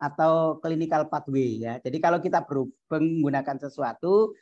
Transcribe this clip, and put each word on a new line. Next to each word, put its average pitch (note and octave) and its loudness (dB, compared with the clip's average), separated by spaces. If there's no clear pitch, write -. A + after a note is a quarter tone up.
atau D#3+ 2
clinical D#3+ 0
pathway, C3+ -2
ya. A#2 -6
Jadi C3+ -6
kalau E3+ 2
kita E3+ 0
berhubung D#3 -2
menggunakan C#3 -2
sesuatu, F3+ 0